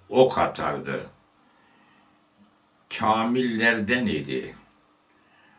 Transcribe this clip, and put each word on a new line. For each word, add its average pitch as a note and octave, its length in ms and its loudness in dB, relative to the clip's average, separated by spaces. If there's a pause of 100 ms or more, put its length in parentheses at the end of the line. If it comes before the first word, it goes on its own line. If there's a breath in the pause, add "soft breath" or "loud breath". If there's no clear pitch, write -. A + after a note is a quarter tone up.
ok B2 300 4
atardı. D2 680 -4 (1900 soft breath)
Kamillerden A2+ 1080 0
idi. C#2+ 500 -4 (1040 soft breath)